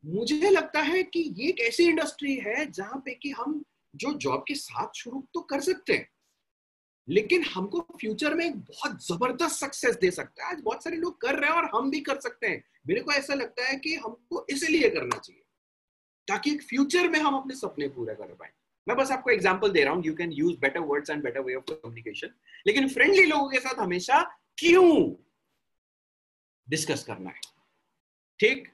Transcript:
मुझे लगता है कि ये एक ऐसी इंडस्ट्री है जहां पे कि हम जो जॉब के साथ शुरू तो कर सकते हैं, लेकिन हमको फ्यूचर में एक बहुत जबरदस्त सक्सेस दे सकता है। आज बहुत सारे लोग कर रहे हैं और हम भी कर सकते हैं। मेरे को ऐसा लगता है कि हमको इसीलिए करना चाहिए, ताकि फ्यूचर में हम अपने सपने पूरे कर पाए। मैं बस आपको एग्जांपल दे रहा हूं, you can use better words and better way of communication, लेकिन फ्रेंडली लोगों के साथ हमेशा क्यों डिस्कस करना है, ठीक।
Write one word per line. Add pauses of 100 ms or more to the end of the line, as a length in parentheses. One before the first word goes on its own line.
मुझे
लगता
है
कि
ये
एक
ऐसी
इंडस्ट्री
है
जहां
पे
कि
हम (320)
जो
जॉब
के
साथ (100)
शुरू
तो
कर
सकते
हैं, (1000)
लेकिन
हमको
फ्यूचर
में
एक
बहुत
जबरदस्त
सक्सेस
दे
सकता
है।
आज
बहुत
सारे
लोग
कर
रहे
हैं
और
हम
भी
कर
सकते
हैं। (240)
मेरे
को
ऐसा
लगता
है
कि
हमको
इसीलिए
करना
चाहिए, (840)
ताकि
फ्यूचर
में
हम
अपने
सपने
पूरे
कर
पाए। (380)
मैं
बस
आपको
एग्जांपल
दे
रहा
हूं,
you
can
use
better
words
and
better
way
of
communication, (380)
लेकिन
फ्रेंडली
लोगों
के
साथ
हमेशा (180)
क्यों (1600)
डिस्कस
करना
है, (1000)
ठीक।